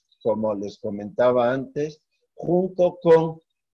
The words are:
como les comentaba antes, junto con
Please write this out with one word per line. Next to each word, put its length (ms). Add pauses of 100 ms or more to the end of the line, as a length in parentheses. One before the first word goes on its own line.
(220)
como 340
les 240
comentaba 720
antes, 480 (320)
junto 680
con 380 (380)